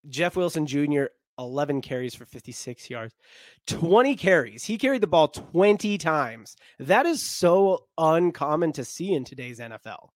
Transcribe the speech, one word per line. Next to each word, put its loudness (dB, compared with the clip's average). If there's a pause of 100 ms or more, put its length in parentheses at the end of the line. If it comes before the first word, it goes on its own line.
Jeff -2
Wilson -2
Junior, 0 (300)
eleven -4
carries -8
for -20
fifty-six -16
yards. -12 (500)
Twenty 4
carries. 2
He -6
carried 2
the 2
ball 6
twenty 0
times. -4 (240)
That 2
is 0
so 2 (100)
uncommon 2
to -8
see -6
in -2
today's -14
N -14
F -18
L. -16